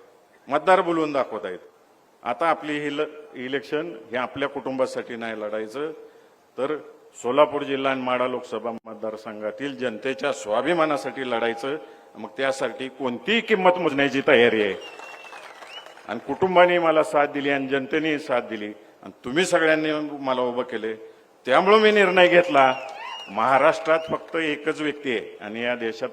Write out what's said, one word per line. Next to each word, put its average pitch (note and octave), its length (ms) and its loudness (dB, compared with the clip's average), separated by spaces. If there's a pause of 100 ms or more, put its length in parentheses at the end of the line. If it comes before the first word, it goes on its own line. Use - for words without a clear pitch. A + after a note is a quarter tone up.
(480)
मतदार D#3 340 4
बोलवून E3 300 -2
दाखवतायत. G#2+ 480 -4 (640)
आता C#3+ 240 -2
आपली D3+ 320 -2
ही D3 180 -6
ल-, D3+ 140 -4 (220)
इलेक्शन C#3 640 -6 (140)
हे A#2 60 -4
आपल्या C3+ 320 -4
कुटुंबासाठी C3 680 -4
नाही A2+ 260 -8
लढायचं, A2 500 -6 (680)
तर C#3+ 200 -2 (360)
सोलापूर C#3 500 2
जिल्हा C3+ 280 -2
आणि C3 100 -4
माढा B2+ 260 0
लोकसभा A#2 440 -6 (140)
मतदारसंघातील A2 920 -8
जनतेच्या C3 560 -4
स्वाभिमानासाठी C#3 1000 0
लढायचं. A#2 440 -2 (400)
मग G#2+ 220 -12
त्यासाठी C3 520 -4
कोणतीही C3 520 -2
किंमत F#3+ 360 4
मोजण्याची C#3 500 0
तयारी A#2 340 6
आहे." G2 140 0 (1300)
आणि A2+ 120 -6
कुटुंबाने F3 600 4
मला D#3+ 240 4
साथ D3 240 2
दिली C#3+ 220 -4
आणि C#3 180 0
जनतेने C#3+ 520 -2
साथ B2 220 -2
दिली G#2+ 320 -8 (300)
आणि G2 80 -16 (140)
तुम्ही D3 200 0
सगळ्यांनी D#3 760 0
मला C3 220 -2
उभं B2 220 -2
केले. A2 320 -6 (500)
त्यामुळं F#3 340 6
मी G#3+ 120 6
निर्णय F#3 360 6
घेतला, D#3+ 480 6 (560)
महाराष्ट्रात C#3+ 680 4 (100)
फक्त - 260 -6
एकच D3+ 460 -4
व्यक्ती C#3+ 360 -2
आहे F2 240 -8
आणि G#2+ 220 -8
या A#2+ 120 0
देशात A#2 380 -6